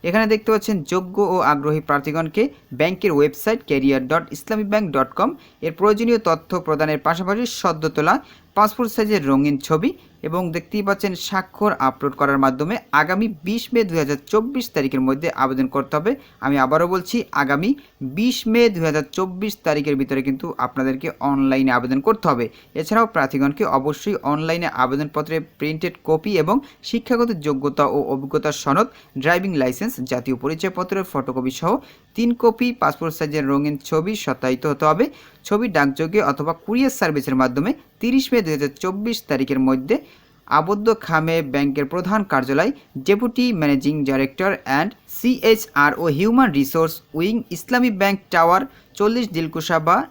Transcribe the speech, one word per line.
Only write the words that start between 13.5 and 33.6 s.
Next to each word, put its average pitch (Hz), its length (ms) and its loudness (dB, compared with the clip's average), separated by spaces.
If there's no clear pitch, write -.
মে 233 160 4
দুই 165 120 0
হাজার 139 180 -2
চব্বিশ 240 340 0
তারিখের 135 320 0
মধ্যে 143 200 0
আবেদন 131 320 0
করতে 139 220 -2
হবে। 180 140 0
আমি 139 100 2
আবারও 156 280 2
বলছি, 185 240 -2
আগামী 143 280 0
বিশ 247 200 0
মে 233 100 6
দুই 165 140 0
হাজার 151 160 0
চব্বিশ 190 360 -4
তারিখের 147 360 0
ভিতরে 135 280 0
কিন্তু 131 180 -2
আপনাদেরকে 131 420 -2
অনলাইনে 135 480 2
আবেদন 127 240 0
করতে 214 260 0
হবে। 120 180 2
এছাড়াও 214 380 0
প্রার্থীগণকে 139 500 0
অবশ্যই 147 400 -2
অনলাইনে 160 360 -2
আবেদনপত্রে 147 540 -2
প্রিন্টেড 156 340 -4
কপি 156 240 0
এবং 185 120 2
শিক্ষাগত 233 400 0
যোগ্যতা 143 400 0
ও - 20 2
অভিজ্ঞতার 143 500 -2
সনদ, 165 240 2
ড্রাইভিং 180 280 2
লাইসেন্স, 127 320 -2
জাতীয় 127 320 -2
পরিচয়পত্রের 180 680 -4
ফটোকপি 131 480 -4
সহ 170 120 0
তিন 233 140 0
কপি 240 260 2
পাসপোর্ট 156 340 -2
সাইজের 151 360 -4
রঙিন 147 240 0